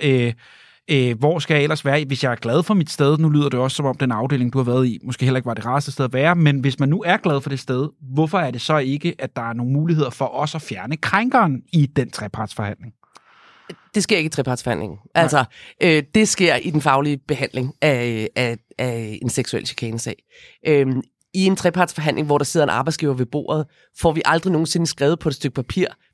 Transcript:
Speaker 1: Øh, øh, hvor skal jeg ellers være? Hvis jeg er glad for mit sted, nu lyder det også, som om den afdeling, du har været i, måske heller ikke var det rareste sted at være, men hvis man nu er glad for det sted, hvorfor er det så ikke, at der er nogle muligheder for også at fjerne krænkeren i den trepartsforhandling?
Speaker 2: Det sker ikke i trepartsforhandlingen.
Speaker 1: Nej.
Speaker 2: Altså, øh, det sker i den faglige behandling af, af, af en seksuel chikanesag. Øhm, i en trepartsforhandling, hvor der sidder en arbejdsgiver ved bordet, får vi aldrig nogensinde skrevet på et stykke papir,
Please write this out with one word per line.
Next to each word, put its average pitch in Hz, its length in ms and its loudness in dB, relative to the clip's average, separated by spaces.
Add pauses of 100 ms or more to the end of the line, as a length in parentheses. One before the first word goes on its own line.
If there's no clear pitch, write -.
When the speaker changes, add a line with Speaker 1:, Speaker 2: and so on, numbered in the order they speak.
Speaker 1:
Øh, 127 300 2 (580)
øh, 123 280 2
hvor 151 200 2
skal 151 160 0
jeg 147 80 4
ellers 151 220 0
være? 143 200 2
Hvis 135 200 -2
jeg 127 80 0
er 117 40 -2
glad 120 260 0
for 208 120 0
mit 170 160 2
sted, 147 280 4
nu 160 100 4
lyder 147 200 4
det 127 120 0
også, 131 160 -2
som 143 100 -2
om 127 100 0
den 127 160 0
afdeling, 123 400 0
du 135 60 0
har 131 60 2
været 127 220 2
i, 117 160 -2
måske 127 220 -4
heller 131 140 2
ikke 123 80 -4
var 117 80 -2
det 107 120 -8
rareste 139 260 -2
sted 139 120 -2
at 120 80 -4
være, 147 240 2
men 147 240 4
hvis 131 180 0
man 139 100 2
nu 175 180 0
er 175 100 4
glad 143 240 0
for 147 100 -8
det 139 100 -4
sted, 135 280 -2 (260)
hvorfor 160 240 2
er 151 120 0
det 120 100 -8
så 160 180 0
ikke, 143 400 -2
at - 180 -8
der 123 60 -4
er 117 100 -6
nogle 120 200 -2
muligheder 151 380 2
for - 140 -4
også 139 340 -4
at 147 40 -8
fjerne 117 340 -8
krænkeren 208 640 0 (100)
i 151 140 4
den 127 240 -2
trepartsforhandling? 107 840 -8 (1000)
Speaker 2:
Det 202 80 2
sker 214 140 -4
ikke 160 100 -2
i 160 40 -6
trepartsforhandlingen. 117 680 -4 (160)
Speaker 1:
Nej. 170 80 4
Speaker 2:
Altså, 147 220 2 (380)
øh, 160 200 4 (120)
det 220 140 4
sker 170 260 2
i 131 160 -2
den 151 100 2
faglige 143 360 2
behandling 135 680 -4
af, 120 540 0
af, 117 220 -2 (200)
af 117 440 -4
en 127 60 -4
seksuel 117 380 -4
chikanesag. 113 480 -6 (520)
Øhm, 135 360 2 (320)
i 185 100 2
en 190 120 4
trepartsforhandling, 165 720 0
hvor 147 120 2
der 143 60 0
sidder 156 220 2
en 101 40 0
arbejdsgiver 135 440 -2
ved 127 120 -2
bordet, 147 400 -4 (320)
får 165 140 2
vi 156 120 -4
aldrig 165 280 2
nogensinde 165 340 0
skrevet 160 320 0
på - 100 -4
et 139 60 0
stykke 135 200 -6
papir, 147 320 -2 (260)